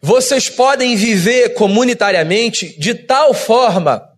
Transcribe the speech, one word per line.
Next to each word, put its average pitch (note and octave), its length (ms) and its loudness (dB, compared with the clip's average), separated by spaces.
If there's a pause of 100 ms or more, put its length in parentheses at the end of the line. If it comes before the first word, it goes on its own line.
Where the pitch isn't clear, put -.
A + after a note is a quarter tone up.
Vocês B3+ 460 0
podem B3+ 480 0
viver A3+ 580 0
comunitariamente G3+ 1200 0
de F3+ 160 -4
tal C4 400 0
forma F#3 840 0